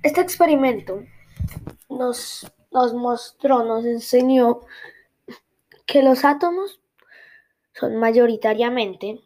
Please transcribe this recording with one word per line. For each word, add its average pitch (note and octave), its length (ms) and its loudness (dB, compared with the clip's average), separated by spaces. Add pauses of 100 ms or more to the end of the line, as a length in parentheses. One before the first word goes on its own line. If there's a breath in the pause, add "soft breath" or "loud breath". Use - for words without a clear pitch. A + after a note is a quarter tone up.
Este D4+ 160 2
experimento C4+ 800 0 (840)
nos, - 580 -8 (240)
nos B3 240 0
mostró, A#3+ 680 -2
nos A3+ 200 -4
enseñó A#3+ 760 2 (1200 loud breath)
que C#4 200 2
los C4 200 4
átomos F4 560 -2 (920 soft breath)
son - 240 -6
mayoritariamente A3+ 1300 0